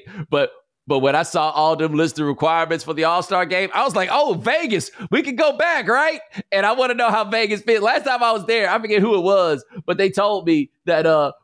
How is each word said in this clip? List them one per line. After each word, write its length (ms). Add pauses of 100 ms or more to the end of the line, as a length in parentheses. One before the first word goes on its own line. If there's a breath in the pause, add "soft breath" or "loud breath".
(280 loud breath)
But, 220 (360)
but 120
when 180
I 60
saw 280
all 260
them 180
list 240
of 80
requirements 580
for 80
the 120
All-Star 420
Game, 260
I 120
was 120
like, 160
"Oh, 220
Vegas, 560 (200 loud breath)
we 120
can 120
go 220
back, 320
right?" 320 (320 loud breath)
And 140
I 60
wanna 200
know 160
how 160
Vegas 380
fit. 200
Last 220
time 180
I 100
was 120
there, 240
I 100
forget 220
who 140
it 80
was, 420 (220 loud breath)
but 100
they 140
told 360
me 240 (140)
that, 220
uh, 260 (120)